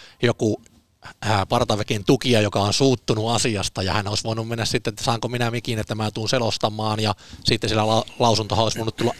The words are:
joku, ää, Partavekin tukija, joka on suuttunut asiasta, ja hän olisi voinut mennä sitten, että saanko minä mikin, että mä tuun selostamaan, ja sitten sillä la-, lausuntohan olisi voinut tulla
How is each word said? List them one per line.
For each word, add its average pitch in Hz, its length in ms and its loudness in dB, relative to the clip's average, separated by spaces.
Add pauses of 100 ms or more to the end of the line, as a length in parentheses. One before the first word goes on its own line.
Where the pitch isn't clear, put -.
(220)
joku, 117 400 2 (600)
ää, 104 240 0
Partavekin 110 600 0
tukija, 123 360 4
joka 104 200 0
on 101 120 2
suuttunut 117 580 2
asiasta, 101 520 -2
ja 92 100 0
hän 104 140 0
olisi 101 160 -4
voinut 113 240 -4
mennä 117 180 -4
sitten, 117 260 -2
että 104 120 -10
saanko 120 240 0
minä 120 240 -2
mikin, 117 280 -4
että 110 160 -6
mä 107 160 -2
tuun 110 180 -6
selostamaan, 110 720 0
ja 107 140 2 (300)
sitten 113 260 0
sillä 110 180 2
la-, 110 180 2 (140)
lausuntohan 110 440 2
olisi 110 140 -2
voinut 110 180 -4
tulla 117 240 -2